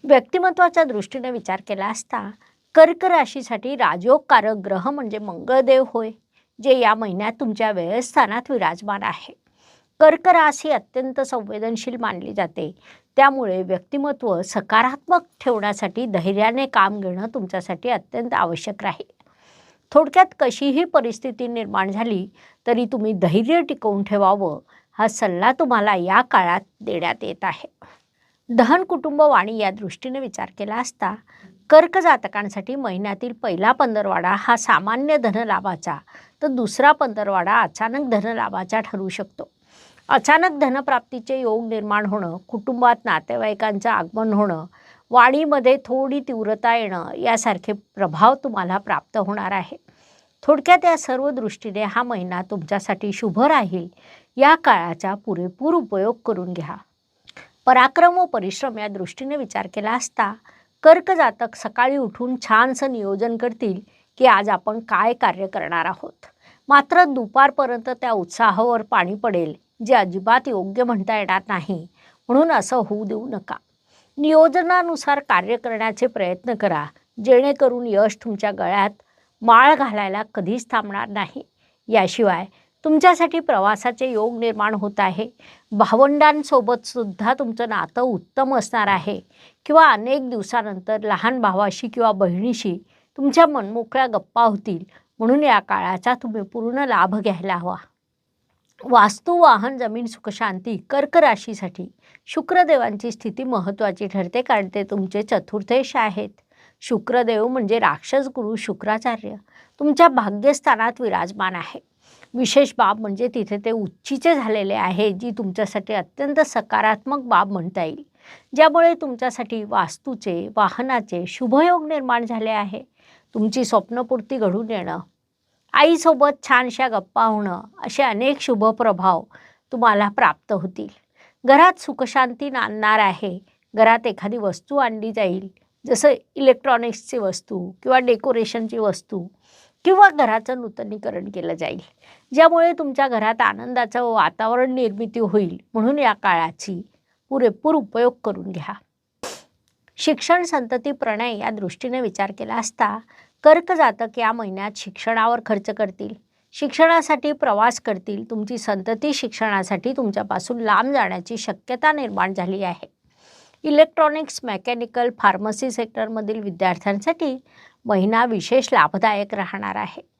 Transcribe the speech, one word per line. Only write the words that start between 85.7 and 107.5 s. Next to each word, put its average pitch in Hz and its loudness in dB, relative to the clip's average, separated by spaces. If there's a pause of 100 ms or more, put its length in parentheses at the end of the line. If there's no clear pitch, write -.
भावंडांसोबत 262 2
सुद्धा 220 -4
तुमचं 233 -4
नातं 196 -4
उत्तम 262 -2
असणार 220 -2
आहे 196 -2 (460)
किंवा 320 8
अनेक 254 0
दिवसानंतर 214 -6
लहान 220 -2
भावाशी 196 0
किंवा 226 0
बहिणीशी 190 -2 (400)
तुमच्या 285 4
मनमोकळ्या 233 -4
गप्पा 226 -2
होतील, 202 -2 (360)
म्हणून 254 2
या 233 4
काळाचा 190 -4
तुम्ही 226 -8
पूर्ण 240 -6
लाभ 190 0
घ्यायला 190 -4
हवा. 175 -6 (1080)
वास्तू, 240 2
वाहन, 262 6
जमीन, 233 -6
सुखशांती. 214 -8 (140)
कर्क 285 0
राशीसाठी 208 0 (400)
शुक्रदेवांची 269 0
स्थिती 233 -10
महत्त्वाची 202 -4
ठरते, 190 -4
कारण 208 -2
ते 202 -2
तुमचे 196 -6
चतुर्थेश 220 -4
आहेत. 208 -4 (540)
शुक्रदेव 226 0
म्हणजे 233 -2